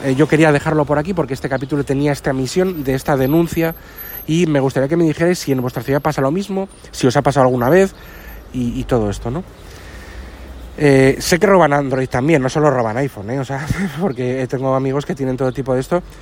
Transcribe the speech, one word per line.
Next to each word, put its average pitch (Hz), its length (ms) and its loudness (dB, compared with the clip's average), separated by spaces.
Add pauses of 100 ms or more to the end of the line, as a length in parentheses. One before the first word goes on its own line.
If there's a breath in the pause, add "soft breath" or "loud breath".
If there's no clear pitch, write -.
eh, 135 100 2
yo 143 140 4
quería 156 240 4
dejarlo 151 320 0
por 147 140 0
aquí 170 160 -4
porque 135 200 -2
este 131 140 -8
capítulo 135 360 -2
tenía 143 280 0
esta 139 200 -4
misión 151 520 -2
de 131 100 0
esta 139 220 0
denuncia 165 580 0 (520 loud breath)
y 170 200 2
me 143 140 2
gustaría 135 280 0
que 170 80 0
me 175 80 4
dijerais 170 340 2
si 139 140 -2
en 127 80 2
vuestra 123 220 -4
ciudad 135 180 0
pasa 147 200 -2
lo 135 100 2
mismo, 190 380 -4 (240 loud breath)
si - 140 -2
os 123 100 2
ha 139 60 2
pasado 135 240 4
alguna 127 220 2
vez 190 260 4 (580 loud breath)
y, 120 260 -4
y 127 60 -6
todo 110 260 0
esto, 117 200 -6
¿no? 147 120 -6 (1300 loud breath)
Eh, 135 440 6
sé - 180 0
que 202 80 4
roban 175 260 6
Android 131 360 0
también, 135 340 2
no 131 60 -2
solo 151 200 2
roban 120 280 0
iPhone, 117 340 -4
¿eh? 135 80 -4
O 139 60 -4
sea, 139 200 -8 (180)
<laughs> 151 180 -6
porque 131 480 -2
tengo 131 260 -2
amigos 135 320 -2
que 170 80 -6
tienen 131 220 -2
todo 127 160 0
tipo 131 220 -4
de 127 60 2
esto 175 220 -2 (200 loud breath)